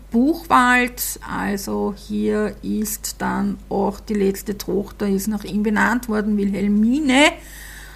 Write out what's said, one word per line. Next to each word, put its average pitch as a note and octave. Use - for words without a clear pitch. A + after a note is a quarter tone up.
Buchwald. B3
Also G3+
hier G#3
ist G#3+
dann G3
auch G3
die A3
letzte G3
Tochter, G3
ist G3
nach G#3
ihm G3+
benannt G#3+
worden, G#3+
Wilhelmine. A3